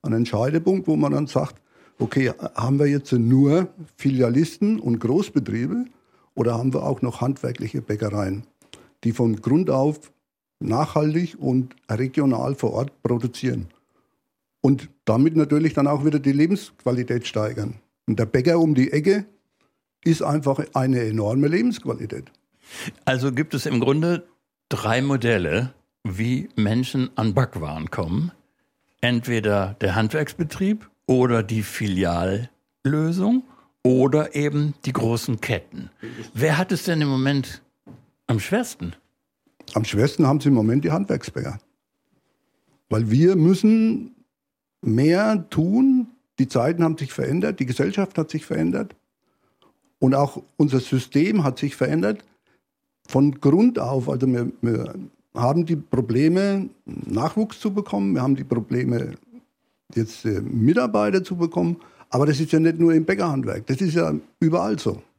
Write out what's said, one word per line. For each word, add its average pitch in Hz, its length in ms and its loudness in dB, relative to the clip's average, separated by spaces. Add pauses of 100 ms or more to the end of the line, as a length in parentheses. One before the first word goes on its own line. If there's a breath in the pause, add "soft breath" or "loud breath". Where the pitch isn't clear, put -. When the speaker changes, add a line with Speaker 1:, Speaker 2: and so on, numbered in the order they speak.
Speaker 1:
an - 140 -2
einem 113 100 2
Scheidepunkt, 160 600 0
wo 156 80 2
man 147 160 0
dann 147 160 -2
sagt, - 340 -4 (380 soft breath)
okay, 127 320 0 (240)
haben 131 240 0
wir 147 80 4
jetzt 143 240 -2
nur 135 560 4 (300)
Filialisten 139 800 0
und 117 200 -2
Großbetriebe 139 880 -2 (480 soft breath)
oder 117 240 0
haben 127 160 -2
wir 135 100 -2
auch 139 180 -2
noch 123 200 -4
handwerkliche 123 600 -4
Bäckereien, 104 640 -4 (600 loud breath)
die 117 80 0
von 113 300 0
Grund 156 280 2
auf 143 420 -2 (480)
nachhaltig 156 800 -2
und 131 360 -2 (120)
regional 131 680 0
vor - 180 -2
Ort 127 300 -6
produzieren 120 640 -2 (920)
und 135 280 2 (160)
damit 139 300 4
natürlich 151 400 2
dann 143 100 2
auch 143 180 0
wieder 151 160 2
die 135 120 0
Lebensqualität 127 960 -2
steigern? 107 480 -4 (320)
Und 113 100 0
der 113 80 2
Bäcker 135 340 4
um 160 140 4
die 131 180 2
Ecke 196 340 2 (800)
ist 165 200 2
einfach 143 400 0 (100)
eine 131 280 2
enorme 110 460 0
Lebensqualität. 156 840 -4 (720 loud breath)
Speaker 2:
Also 131 260 0
gibt 143 220 -4
es 131 120 -4
im 135 140 0
Grunde 156 440 0 (460)
drei 117 320 0
Modelle, 117 720 0 (300)
wie 117 520 -4
Menschen 123 600 0
an 110 180 0
Backwaren 80 580 -4
kommen. 104 400 -4 (680)
Entweder 107 800 0
der 95 140 -2
Handwerksbetrieb 156 960 -2 (160)
oder 123 380 2
die 107 200 -4
Filiallösung 120 1800 -2 (400 soft breath)
oder 131 520 2
eben 147 380 0 (120)
die 131 80 -2
großen 113 480 -2
Ketten. - 480 -6 (440 loud breath)
Wer 143 240 0
hat 185 140 -2
es 175 120 -2
denn 165 180 0
im 143 80 0
Moment 135 520 -2 (640)
am 113 120 0
schwersten? 180 560 -6 (800)
Speaker 1:
Am 110 100 -2
schwersten 135 440 0
haben 143 120 2
sie 139 100 -2
im 135 60 4
Moment 117 300 2
die 160 60 0
Handwerksbäcker. - 680 -4 (1300)
Weil 110 220 0
wir 170 240 6
müssen 220 800 4 (640)
mehr 170 680 2
tun. 240 580 2 (320)
Die 131 80 2
Zeiten 156 360 0
haben 165 140 0
sich 135 140 -8
verändert, 151 480 -2
die 135 60 -2
Gesellschaft 185 520 -2
hat 160 120 -2
sich 156 160 -8
verändert 180 500 -4 (1040)
und 131 140 4
auch 139 300 0 (140)
unser 135 220 2
System 147 640 0
hat 127 140 -2
sich - 180 -6
verändert. 160 480 -2 (840)
Von 139 320 2
Grund 214 400 4
auf, 127 300 -4
also 131 180 0
wir, 120 240 0 (100)
wir 117 320 -2 (400)
haben 143 320 0
die 165 120 -2
Probleme, 160 920 0 (160)
Nachwuchs - 760 -4
zu 208 140 -4
bekommen, 202 400 -2
wir 131 80 0
haben 135 140 2
die 135 80 -8
Probleme, 123 720 -2 (800)
jetzt, - 300 -4
äh, 104 160 -2
Mitarbeiter 113 840 2
zu 180 140 -6
bekommen. 170 400 -2 (320 loud breath)
Aber 135 160 2
das 147 140 0
ist 160 120 -2
ja 160 80 4
nicht 165 180 2
nur 165 160 4
im 160 120 4
Bäckerhandwerk, 151 600 -2
das 135 160 -2
ist 170 140 0
ja 165 180 2 (260)
überall 180 380 2
so. 101 240 -4 (180)